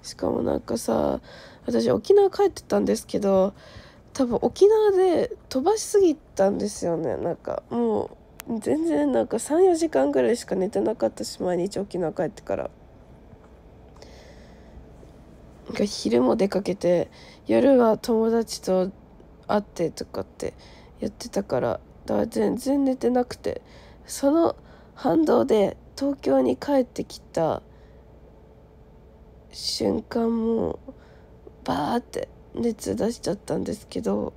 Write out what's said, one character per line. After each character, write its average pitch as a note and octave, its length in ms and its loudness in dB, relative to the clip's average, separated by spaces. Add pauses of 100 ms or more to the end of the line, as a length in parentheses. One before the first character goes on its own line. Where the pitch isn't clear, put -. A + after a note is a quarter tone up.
し - 140 -16
か - 140 -2
も - 120 -2
な - 160 0
ん - 40 -6
か - 180 -4
さ、 - 420 -2 (440)
私 A#3 260 0
沖 B3 240 2
縄 G4 160 6
帰 G4+ 140 2
っ F4+ 40 2
て - 140 -8
た G3+ 160 0
ん G3+ 60 0
で G3+ 100 2
す - 100 -12
け - 140 -4
ど、 G3 340 2 (600)
多 C4 120 0
分 A#3+ 160 -2
沖 F#4 260 4
縄 G#4+ 240 6
で F#4 460 2 (100)
飛 C4 160 -4
ば G#4 140 2
し - 60 -6
す G4+ 180 2
ぎ D#4+ 140 4
た - 340 0
ん G3+ 80 -2
で G3+ 100 -4
す - 180 -8
よ E3+ 120 0
ね。 C3+ 180 -2
な A#2+ 180 -4
ん - 20 -4
か - 340 -8
も A#3 480 -2 (320)
う、 A3+ 100 -6
全 D4+ 260 -2
然 D4 260 0
な A#3 140 2
ん - 20 -16
か A3 100 -4
三、 D#4 260 2
四 F4+ 120 6
時 D#4+ 160 -2
間 C4+ 200 2
ぐ C#4+ 100 2
ら A#3 100 2
い A#3+ 40 2
し - 100 -12
か F#3 100 -4
寝 F#3+ 140 -2
て G3 120 -2
な A3+ 140 -2
か A3+ 120 -2
っ A3 40 0
た - 120 -12
し、 - 180 -10
毎 F3+ 160 -2
日 F#3 200 -4
沖 F#3 220 -6
縄 D#3 120 -2
帰 F3+ 120 -4
っ D3 80 -2
て - 100 -20
か - 140 -6
ら。 - 160 -8 (3000)
な - 60 -12
ん - 20 -8
か G3+ 100 2
昼 A#3 380 0
も B3+ 120 4
出 G3+ 120 2
か G3+ 160 -2
け F3+ 120 -2
て、 F3 340 0 (360)
夜 B3 320 6
は A3 220 4
友 A3+ 320 0
達 A3+ 320 -2
と F#3 280 0 (560)
会 G#3 120 2
っ - 20 -2
て E3+ 300 -4
と - 140 -12
か - 160 -10
っ - 40 -8
て - 300 -10 (440)
や - 100 -4
っ - 20 -8
て - 180 -16
た G3 140 -4
か C3 160 -2
ら、 B2 200 -2 (280)
だ A3 80 -2
か G#3+ 60 2
ら A3+ 60 0
全 G#3+ 300 -2
然 C#4 260 0
寝 C4 120 0
て A#3+ 160 0
な B3 120 2
く - 140 -8
て。 - 240 -8 (500)
そ - 180 0
の D#4+ 280 2 (360)
反 - 300 2
動 A#3+ 220 4
で G3+ 320 2 (200)
東 C#4 220 -2
京 C4+ 220 2
に B3+ 160 0
帰 C#4 240 0
っ - 40 0
て - 200 -10
き - 160 -20
た D#3 400 -2 (1900)
瞬 - 500 -4
間、 A#3 280 -2
も A3+ 420 -2
う - 60 -10 (880)
バ C4 300 -2
ー - 40 0
っ B3 40 -2
て - 260 -10 (260)
熱 A#3 420 -4
出 G3+ 180 -2
し - 80 -14
ち - 80 -4
ゃ F3 40 -2
っ - 20 -2
た - 220 -8
ん - 60 -6
で - 100 -6
す - 160 -12
け - 120 -8
ど。 G#3 360 -4